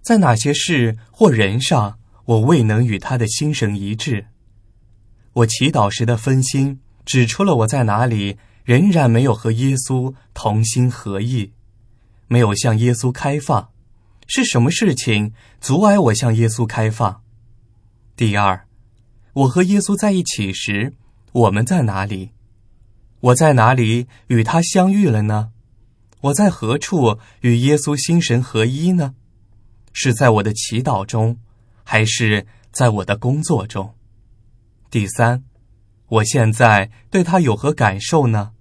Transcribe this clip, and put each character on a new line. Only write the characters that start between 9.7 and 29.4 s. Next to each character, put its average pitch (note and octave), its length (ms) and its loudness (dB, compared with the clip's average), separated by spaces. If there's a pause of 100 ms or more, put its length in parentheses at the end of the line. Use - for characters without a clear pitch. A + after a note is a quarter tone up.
稣 C3 400 -4 (200)
同 A2 280 -2
心 B2 280 0
合 G2+ 320 -8
意， A#2 320 -4 (720)
没 A#2+ 120 2
有 G#2 160 2
向 A2 240 0
耶 B2 140 2
稣 B2 180 -2
开 C#3+ 300 -4
放。 C3 300 -4 (560)
是 - 180 -2
什 A#2+ 180 0
么 C3+ 80 2
事 F3 240 0
情 G#2+ 380 -2 (260)
阻 C#3+ 240 -2
碍 G3+ 160 4
我 A#2+ 160 2
向 A2+ 220 0
耶 A2+ 100 2
稣 A2+ 200 -2
开 A2 240 -2
放？ G#2 320 -4 (920)
第 G#2+ 220 0
二， G2 300 0 (680)
我 C3+ 160 2
和 F3 140 2
耶 G3 180 2
稣 G3+ 160 -2
在 G3+ 160 0
一 F#3 100 0
起 G2+ 300 -6
时， G#2 420 -4 (380)
我 A#2 180 2
们 G#2 140 0
在 F3+ 180 0
哪 G2 220 -2
里？ G2 280 -10 (880)
我 B2 140 4
在 D#3 200 4
哪 B2 200 4
里 A#2+ 320 0 (220)
与 A#2 160 2
他 E3 180 0
相 F#3 300 2
遇 G3+ 160 2
了 G#2+ 140 0
呢？ G#2+ 300 -2 (680)
我 C#3 140 -2
在 G3 160 4
何 A#2 260 -4
处 B2 420 0 (220)
与 A#2+ 160 2
耶 C#3 200 2
稣 D3 200 -2
心 E3+ 240 0
神 B2 220 0
合 A2 240 -2
一 D#3+ 260 -2
呢？ C#3+ 220 -2 (800)